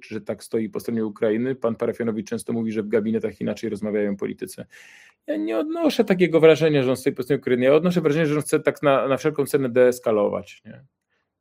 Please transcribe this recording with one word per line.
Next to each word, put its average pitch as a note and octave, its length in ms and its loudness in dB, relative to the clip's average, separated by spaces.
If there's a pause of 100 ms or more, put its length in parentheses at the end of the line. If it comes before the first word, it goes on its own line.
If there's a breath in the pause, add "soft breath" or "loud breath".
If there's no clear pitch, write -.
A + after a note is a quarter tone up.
że A2 200 -12
tak G#2 220 -10
stoi A2 260 -6
po G#2+ 100 -8
stronie A2+ 260 -4
Ukrainy? A2+ 500 -2
Pan A#2 200 -2
Parafianowicz A2+ 540 -4
często A#2 240 -6
mówi, A2+ 180 -4
że G#2+ 120 -4
w G#2 40 -8
gabinetach A2 540 -2
inaczej G#2+ 280 -6
rozmawiają G#2 480 -2
politycy. - 480 -10 (600 loud breath)
Ja D4+ 100 -4
nie D#4+ 200 -4
odnoszę D#4 480 -2
takiego F3 340 2
wrażenia, D#3 440 6
że B2+ 60 2
on B2 80 0
stoi C#3 160 -2
po B2+ 100 -6
stronie C3+ 160 0
Ukrainy. B2 260 0
Ja C3+ 80 6
odnoszę F3 280 2
wrażenie, D#3 240 2
że D3 100 0
on D3+ 60 0
chce D3 180 0
tak - 240 -2
na, C3+ 240 2
na C3 100 0
wszelką D3 280 -2
cenę C3+ 240 0
deeskalować, A2 960 2
nie? B2 200 -20 (560)